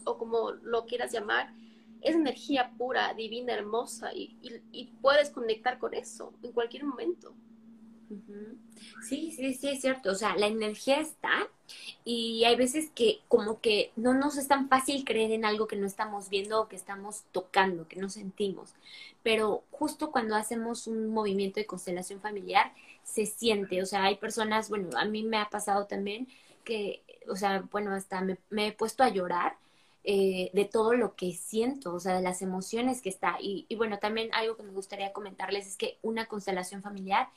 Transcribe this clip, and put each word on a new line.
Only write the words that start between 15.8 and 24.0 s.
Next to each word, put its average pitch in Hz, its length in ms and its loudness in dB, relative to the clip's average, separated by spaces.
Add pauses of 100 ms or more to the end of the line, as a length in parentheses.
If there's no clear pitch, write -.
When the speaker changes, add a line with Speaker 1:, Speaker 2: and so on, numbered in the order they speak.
Speaker 2:
estamos 202 440 -6
viendo 208 320 0
o 220 80 -4
que 190 80 -14
estamos 202 540 -12
tocando, 185 560 2
que - 120 -14
no 196 100 -4
sentimos. 196 640 -6 (500)
Pero 214 480 2
justo 302 400 -4
cuando 220 240 0
hacemos 226 520 -4
un 220 220 -2
movimiento 202 500 0
de 208 60 -2
constelación 190 560 -8
familiar, 202 520 0 (300)
se - 220 0
siente. 202 560 0
O 190 40 0
sea, 190 200 2